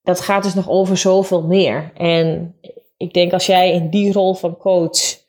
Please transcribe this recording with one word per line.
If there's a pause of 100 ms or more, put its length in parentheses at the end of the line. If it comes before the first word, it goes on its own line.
dat
gaat
dus
nog
over
zoveel
meer.
En (420)
ik
denk
als
jij
in
die
rol
van
coach (120)